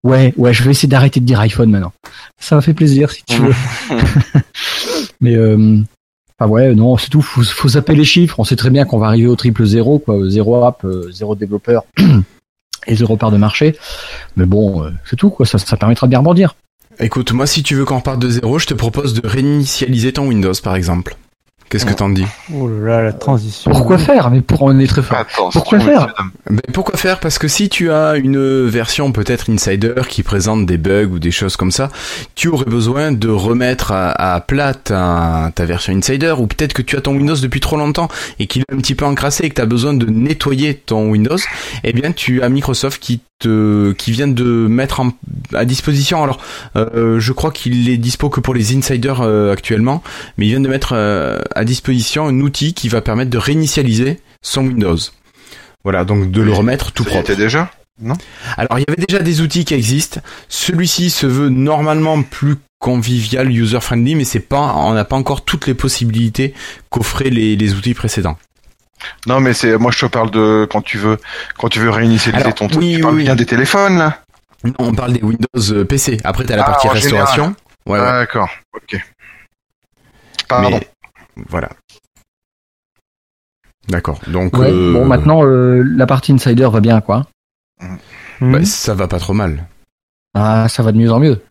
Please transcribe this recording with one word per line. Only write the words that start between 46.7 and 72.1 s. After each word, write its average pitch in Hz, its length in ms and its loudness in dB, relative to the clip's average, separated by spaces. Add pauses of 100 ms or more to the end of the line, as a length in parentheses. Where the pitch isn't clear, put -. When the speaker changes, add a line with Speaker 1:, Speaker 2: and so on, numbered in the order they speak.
Speaker 2:
euh, 113 420 0
je 113 140 0
crois 156 180 -2
qu'il 123 380 -2
est 127 80 2
dispo 123 320 -2
que 131 120 -2
pour 131 120 -2
les 120 240 0
insiders, 131 460 -2
euh, 104 320 2
actuellement, 117 480 -2 (340)
mais 101 80 -2
il 107 60 2
vient 131 100 0
de 135 80 0
mettre, 135 260 -2
euh, 90 460 -2 (160)
à 110 80 0
disposition 127 640 -2
un 131 140 0
outil 143 340 -2
qui - 140 -6
va 113 120 0
permettre 120 300 -2
de 117 80 -2
réinitialiser 139 840 0 (220)
son - 240 -4
Windows. 104 300 0 (880)
Voilà, 95 200 -2
donc 98 280 0
de 107 80 0
le 107 100 2
Speaker 4:
Mais 101 60 2
Speaker 2:
remettre 120 360 -2
tout 120 120 -4
Speaker 4:
ça - 60 -6
y - 40 -6
Speaker 2:
propre. 90 160 -2
Speaker 4:
était 98 100 0
déjà, 143 300 0 (300)
non ? 113 140 -6 (420)
Speaker 2:
Alors, 120 220 -2
il 135 40 0
y - 60 0
avait 160 180 -2
déjà 190 160 0
des 160 180 0
outils 165 240 -2
qui 156 100 -2
existent. 135 460 -2 (280)
Celui-ci 175 600 -2
se - 160 -2
veut 135 240 0
normalement 151 720 0
plus 143 340 -2 (240)
convivial, 123 680 -2
user-friendly, 117 680 0
mais 143 80 0
c'est 120 160 -4
pas, 139 360 -2
on 82 180 0
n'a 107 100 0
pas 135 120 -4
encore 135 280 -4
toutes - 240 -4
les 127 60 0
possibilités 117 800 -2 (360)
qu'offraient 127 400 -2
les, 110 240 2
les 101 200 0
outils 107 200 -2
précédents. 87 420 -4 (880)
Speaker 4:
Non, 127 140 2
mais 127 120 2
c'est, 113 260 2
moi, 120 120 2
je - 100 -2
te 131 60 0
parle 113 240 -2
de 107 400 2
quand 104 120 -4
tu - 160 -8
veux, 107 200 -2 (400)
quand 120 100 -4
tu 107 100 -2
veux 113 120 2
réinitialiser 113 520 2